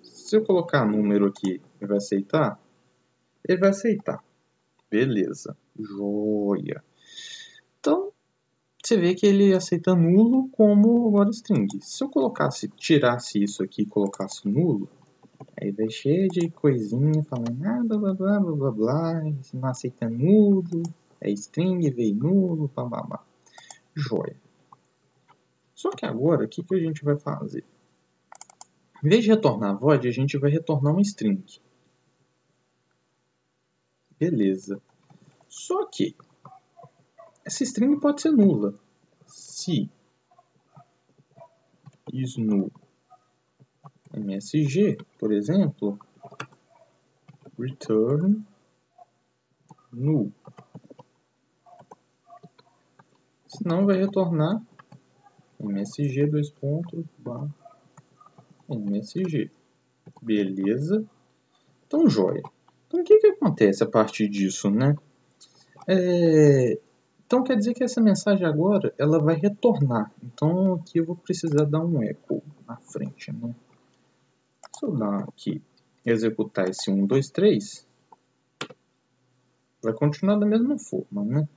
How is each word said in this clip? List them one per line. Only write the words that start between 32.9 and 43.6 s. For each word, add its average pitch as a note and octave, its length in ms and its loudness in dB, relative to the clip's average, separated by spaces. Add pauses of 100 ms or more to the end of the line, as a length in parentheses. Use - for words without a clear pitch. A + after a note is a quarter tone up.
Beleza. G2 640 -2 (640)
Só - 380 -6
que - 300 -6 (1300)
essa - 200 -6
string C4+ 360 0
pode C#4+ 220 0
ser E4 100 0
nula. F#3+ 420 4 (540)
Se - 600 -6 (2250)
is B2+ 260 -6
null G#2 340 0 (1400)